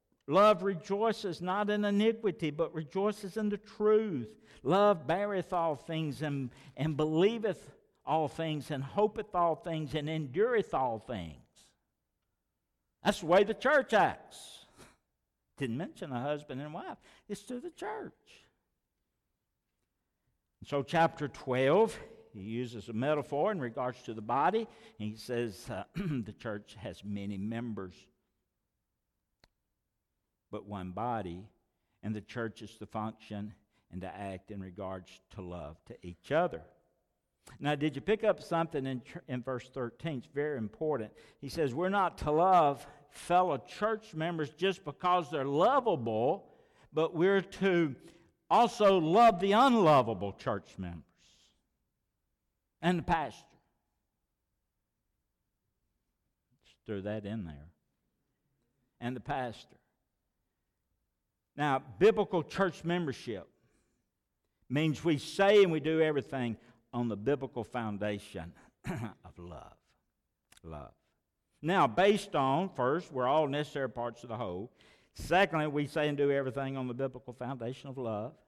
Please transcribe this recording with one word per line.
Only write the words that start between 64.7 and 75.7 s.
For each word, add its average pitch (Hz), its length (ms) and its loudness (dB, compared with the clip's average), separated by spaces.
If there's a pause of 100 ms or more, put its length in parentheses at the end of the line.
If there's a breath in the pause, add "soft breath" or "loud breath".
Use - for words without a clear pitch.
we 156 140 2
say 202 440 6
and 175 120 6
we 151 80 0
do 160 200 2
everything 135 540 0 (380 soft breath)
on 123 140 -2
the 107 100 -2
biblical 127 460 -2
foundation 104 920 -6 (160 soft breath)
<clears throat> - 160 -20
of 110 540 -10
love. 87 340 -16 (920)
Love. 76 280 -14 (680)
Now, 160 280 4
based 190 480 2
on, 147 340 0
first, 147 420 -2
we're 127 160 -2
all 151 200 4
necessary 143 420 -4
parts 120 320 -8
of 131 80 -14
the 110 80 -6
whole. 98 340 -8 (440 soft breath)
Secondly, 170 500 2
we 147 220 -2